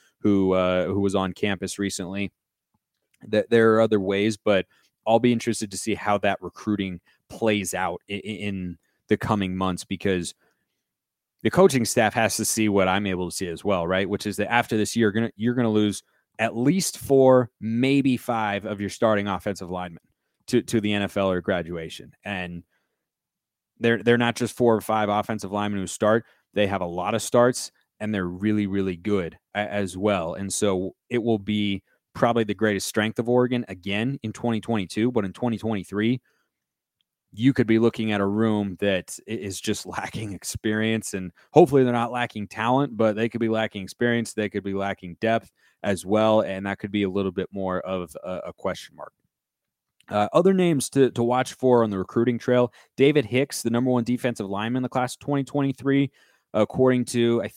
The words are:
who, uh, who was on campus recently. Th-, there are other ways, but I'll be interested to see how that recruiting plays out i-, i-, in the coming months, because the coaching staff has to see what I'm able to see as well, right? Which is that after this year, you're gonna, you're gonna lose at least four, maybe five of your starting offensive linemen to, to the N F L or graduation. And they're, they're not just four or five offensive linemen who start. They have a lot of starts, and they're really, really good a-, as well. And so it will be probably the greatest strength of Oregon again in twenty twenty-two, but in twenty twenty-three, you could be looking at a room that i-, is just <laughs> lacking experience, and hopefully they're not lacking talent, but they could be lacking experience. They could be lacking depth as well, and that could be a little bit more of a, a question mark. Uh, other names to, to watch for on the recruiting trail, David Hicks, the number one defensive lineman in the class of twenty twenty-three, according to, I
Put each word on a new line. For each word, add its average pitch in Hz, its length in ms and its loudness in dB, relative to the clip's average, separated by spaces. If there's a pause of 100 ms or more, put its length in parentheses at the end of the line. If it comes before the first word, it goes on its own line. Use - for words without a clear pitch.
(180)
who, 98 360 4
uh, 92 320 2
who 95 120 -2
was 98 160 0
on 95 180 0
campus 98 460 -4
recently. 98 540 -6 (960)
Th-, 107 180 2
there 113 260 6
are 110 60 6
other 110 200 4
ways, 101 360 0
but 98 300 0 (400)
I'll 113 140 4
be 123 120 4
interested 110 380 -4
to 98 60 -12
see 104 180 -4
how 104 240 0
that 98 240 0
recruiting 95 580 -4 (280)
plays 104 460 -2
out 90 360 -4
i-, 101 40 -8
i-, 101 40 -6
in 95 580 -8 (300)
the 107 100 2
coming 95 400 -2
months, 92 280 -2
because 92 500 -4 (1120)
the 110 60 2
coaching 135 340 6
staff 107 300 2
has 113 240 2
to 110 60 -2
see 110 240 0
what 98 200 4
I'm 101 180 2
able 90 240 -4
to - 60 -10
see 95 100 -6
as 82 180 -8
well, 92 220 0
right? 92 220 0
Which 101 180 -4
is 101 120 -6
that 101 120 -4
after 117 260 0
this 107 200 -2
year, 113 100 4
you're 101 60 2
gonna, 113 240 -2
you're 117 180 -2
gonna 120 160 0
lose 107 320 0 (380)
at 113 160 -2
least 151 420 0
four, 131 520 6 (100)
maybe 127 560 2
five 107 480 -4
of 104 160 -6
your 98 100 -4
starting 107 360 2
offensive 95 440 -6
linemen 90 280 -8 (480)
to, 120 160 4
to 117 180 -2
the 104 120 0
N 101 100 0
F 98 140 -4
L 98 160 2
or 90 80 -2
graduation. 85 720 -6 (120)
And 90 380 -8 (1200)
they're, 117 240 2
they're 120 140 6
not 120 180 0
just 117 200 -4
four 117 200 4
or 101 40 -2
five 107 280 0
offensive 104 420 -2
linemen 104 300 -4
who 92 80 -6
start. 110 380 2 (280)
They 101 140 2
have 95 120 -4
a 90 60 -4
lot 90 280 -4
of 110 80 -2
starts, 123 500 2 (280)
and 107 140 -4
they're 92 120 -2
really, 104 400 0
really 95 300 -2
good 90 420 -2 (160)
a-, 101 40 -4
as 101 380 -4
well. 92 380 0
And 95 180 -8
so 95 420 -2 (160)
it 120 120 -2
will 113 160 2
be 104 440 -2 (320)
probably 117 300 2
the 101 100 -4
greatest 104 320 0
strength 107 320 -2
of 117 100 -4
Oregon 123 400 2
again 101 540 -4
in 110 100 -6
twenty 113 280 -4
twenty-two, 110 520 -2
but 110 120 0
in 92 80 -8
twenty 117 260 -4
twenty-three, 110 640 -2 (1120)
you 120 200 4
could 117 140 2
be 113 120 4
looking 113 340 2
at 101 80 0
a 98 60 2
room 104 540 0
that 95 380 -2 (100)
i-, 110 40 -10
is 101 280 -8
just - 260 -4
<laughs> 90 120 -12
lacking 101 340 -8
experience, 110 800 -4
and 92 160 -8 (220)
hopefully 139 320 8
they're 123 80 2
not 117 200 -2
lacking 117 360 -6
talent, 120 480 0
but 107 180 2
they 113 140 0
could 110 120 -8
be 113 80 0
lacking 110 340 -2
experience. 117 500 -2
They 107 160 -2
could 98 160 -6
be 98 100 -4
lacking 95 460 -6
depth 113 320 -2 (300)
as 90 220 -2
well, 107 360 4
and 95 260 -4
that 98 120 -4
could 104 120 -8
be 101 140 0
a 95 60 -2
little 98 200 -2
bit 90 220 -4
more 92 300 -4
of 90 420 -8
a, 92 220 -8
a 87 60 -10
question - 440 -10
mark. - 160 -18 (1000)
Uh, 104 220 2
other 175 220 4
names 170 340 2
to, 135 220 4
to 120 120 -2
watch 123 300 -2
for 123 320 4
on 107 60 0
the 98 80 -4
recruiting 117 400 0
trail, 123 340 2 (240)
David 139 300 4
Hicks, 127 360 -2
the 117 60 -4
number 120 220 0
one 123 140 2
defensive 120 440 -4
lineman 110 300 -4
in 127 40 -2
the 123 60 -4
class 127 260 -4
of - 60 -18
twenty 139 240 -2
twenty-three, 139 640 0 (440)
according 127 500 2
to, 117 400 0
I 107 120 -8